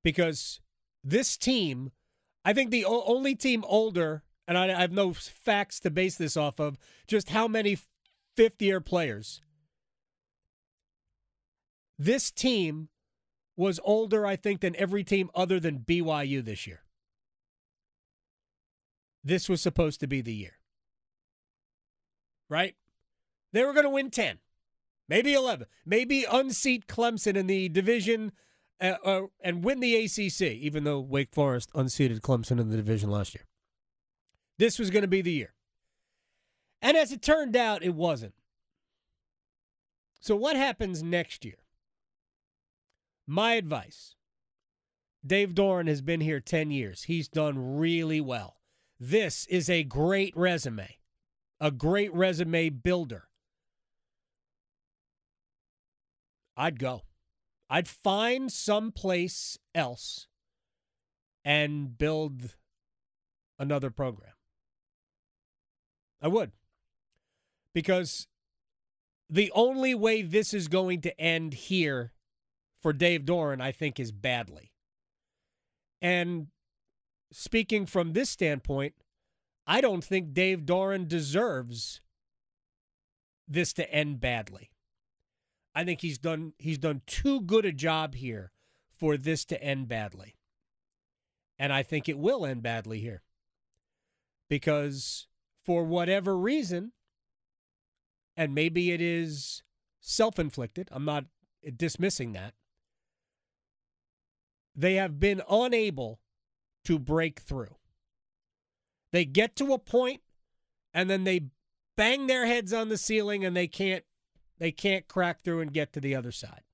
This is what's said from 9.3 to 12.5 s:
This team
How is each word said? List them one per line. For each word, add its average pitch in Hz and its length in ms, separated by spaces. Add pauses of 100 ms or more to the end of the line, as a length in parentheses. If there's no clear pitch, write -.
This 220 340
team 160 580 (680)